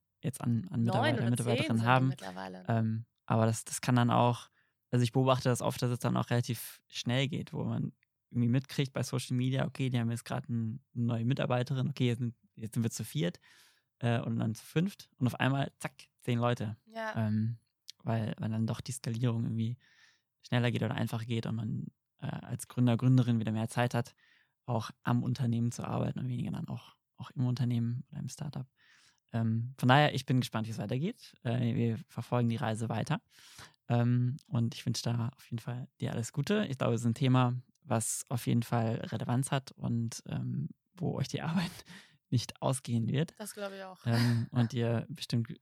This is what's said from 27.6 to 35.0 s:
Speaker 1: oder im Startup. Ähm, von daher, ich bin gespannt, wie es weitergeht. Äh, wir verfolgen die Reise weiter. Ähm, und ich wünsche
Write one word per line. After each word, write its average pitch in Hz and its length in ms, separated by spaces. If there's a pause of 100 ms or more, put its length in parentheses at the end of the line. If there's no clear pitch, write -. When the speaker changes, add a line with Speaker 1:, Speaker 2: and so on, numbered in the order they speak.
Speaker 1:
oder - 100
im 131 80
Startup. 139 380 (680)
Ähm, 113 460
von 131 100
daher, 143 260
ich 131 120
bin 127 140
gespannt, 110 260
wie 113 60
es 107 60
weitergeht. 127 640
Äh, 120 320
wir 113 240 (100)
verfolgen 120 420
die 113 60
Reise 110 340
weiter. 113 320 (640)
Ähm, 123 480 (100)
und 117 280
ich - 100
wünsche 120 200